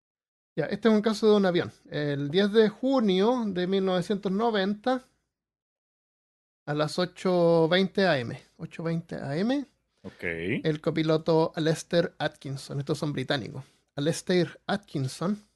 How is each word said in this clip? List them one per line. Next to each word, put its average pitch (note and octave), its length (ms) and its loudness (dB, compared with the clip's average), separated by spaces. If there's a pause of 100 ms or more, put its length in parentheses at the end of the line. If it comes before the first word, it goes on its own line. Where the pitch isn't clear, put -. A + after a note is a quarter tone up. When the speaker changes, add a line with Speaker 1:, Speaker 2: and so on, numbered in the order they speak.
(580)
Speaker 1:
Ya, D#3 80 -2
este G#3+ 240 0
es A3 40 6
un G#3+ 80 4
caso G#3+ 300 2
de G#3 60 6
un G3 80 4
avión. E3+ 260 0 (180)
El C#3+ 400 -4
diez G3 220 2
de A3 160 6
junio A#3 800 2
de F3+ 200 -2
mil F#3+ 180 0
novecientos F#3 460 -2
noventa, G#3+ 720 0 (1600)
a D3 80 -4
las D3+ 260 -2
ocho E3+ 680 2
veinte F#3+ 360 2
A D3+ 140 2
M. A#2 180 -6 (200)
Ocho E3 260 -12
veinte E3 320 -4
A C#3+ 220 -6
M, B3 280 0 (380)
Speaker 2:
Ok. F#2+ 200 -16
Speaker 1:
el A2 580 -4
copiloto D#3+ 720 0
Alester E3+ 640 -2
Atkinson, C#3+ 600 -8
estos C#3+ 180 -4
son D3 160 -4
británicos, C3+ 500 -6 (320)
Alester D#3+ 720 -2
Atkinson E3 720 -4 (140)